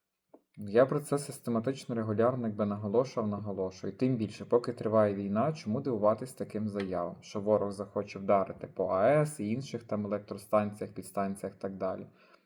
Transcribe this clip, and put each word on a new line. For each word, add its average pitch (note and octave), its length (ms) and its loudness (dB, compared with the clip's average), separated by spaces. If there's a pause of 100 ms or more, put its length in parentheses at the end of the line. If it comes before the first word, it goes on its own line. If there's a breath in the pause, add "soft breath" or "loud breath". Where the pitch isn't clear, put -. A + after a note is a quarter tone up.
(560)
Я G#2 300 4
про D3 140 0
це D3 180 0
систематично, B2+ 760 -4
регулярно, A2+ 520 2
якби, G#2+ 200 0
наголошував, G#2+ 640 0
наголошую. G2+ 600 -4
І - 40 -18
тим C3 200 2
більше, G#2 280 -4
поки B2 280 2
триває G#2+ 420 4
війна, G2+ 380 0
чому A#2 280 -4
дивуватись A#2 520 0
таким G#2+ 360 -6
заявам, F#2 520 -2
що - 200 -8
ворог G2+ 320 2
захоче G2+ 460 -6
вдарити G2 480 2
по - 200 -2
А F#2+ 220 4
Е D3+ 180 4
С D3+ 140 -10
і G#2 100 -2
інших B2 320 -4
там G#2 240 -4
електростанціях, G#2 840 -2
підстанціях G2 680 -4
і - 20 -20
так G2 160 -6
далі. G2 300 -4 (400 soft breath)